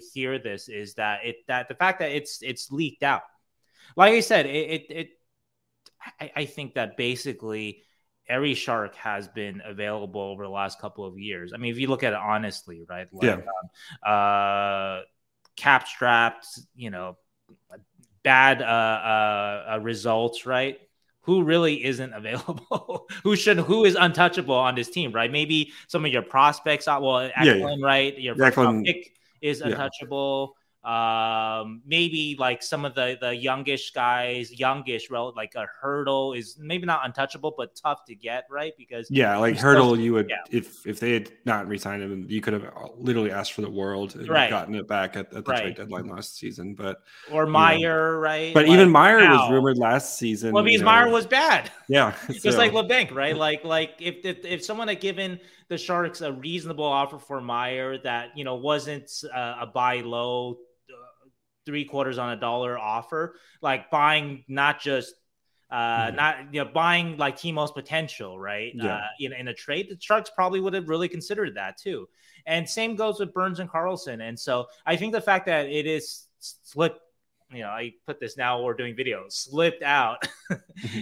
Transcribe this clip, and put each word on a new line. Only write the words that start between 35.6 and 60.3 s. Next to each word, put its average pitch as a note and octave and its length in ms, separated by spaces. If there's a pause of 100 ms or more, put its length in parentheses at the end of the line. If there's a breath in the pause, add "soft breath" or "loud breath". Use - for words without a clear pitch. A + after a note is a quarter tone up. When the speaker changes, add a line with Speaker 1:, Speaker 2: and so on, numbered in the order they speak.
Speaker 1:
Hertl C3+ 540
is A#2 240
maybe E3+ 240
not D#3 220
untouchable, C#3 500
but B2 180
tough C#3+ 300
to A#2 100
get, A#2 360
right? D3+ 260
Because A#2 340
Speaker 2:
Yeah, A2+ 280
like, A2+ 160
Speaker 1:
he's - 60
still B2+ 360
Speaker 2:
Hertl, A2+ 60
you A#2 100
would, G#2 160
Speaker 1:
Yeah. A2 80 (140)
Speaker 2:
if, - 360
if G#2 140
they A#2+ 140
had G#2+ 180 (140)
not G#2 220
re-signed G2+ 340
him, F#2+ 260
you G#2+ 140
could G#2+ 100
have G#2 180 (280)
literally A#2 320
asked G2 240
for G#2+ 80
the G#2+ 80
world G2 440
and - 140
Speaker 1:
Right. C#3 220
Speaker 2:
gotten G2+ 240
it G#2 120
back G2 300
at, G2 160
at G#2+ 140
the C3 60
Speaker 1:
Right. A#2 100
Speaker 2:
trade F2 140
deadline G2 300
last G2 300
season. G#2 380
But, F#2+ 240 (320 loud breath)
Speaker 1:
Or D#3 140
Speaker 2:
you - 20
know. D#3 60
Speaker 1:
Meier, D#3+ 680
right? D#3 320
Speaker 2:
But D#3 140
Speaker 1:
Like, E3 80
Speaker 2:
even F#3 160
Meier F3 300
was E3 180
Speaker 1:
now. B2 140
Speaker 2:
rumored C3 260
last B2 400
season, A2 340
Speaker 1:
Well, G#3 120
because A3+ 160
Speaker 2:
you F3+ 40
know. A3 80
Speaker 1:
Meier A#3+ 160
was A3+ 180
bad. C4 500
<laughs> - 120
Speaker 2:
Yeah, C3+ 260 (140)
Speaker 1:
Just C#3 140
Speaker 2:
so. G#3+ 160
Speaker 1:
like A3 140
Labanc, A3 420
right? C#3+ 200
Like, D3+ 300
like, D#3+ 360
if, E3+ 240
if, F3+ 200
if E3+ 200
someone A3 240
had G3 120
given F#3 400 (280 soft breath)
the E3+ 100
Sharks E3+ 420
a D3+ 120
reasonable D#3 520
offer C#3+ 340
for C3+ 220
Meier B2+ 640
that, B2 340
you C#3+ 80
know, B2+ 120
wasn't, C#3+ 540 (240)
uh, A#2+ 260
a A#2 60
buy B2 340
low, A#2+ 580 (320)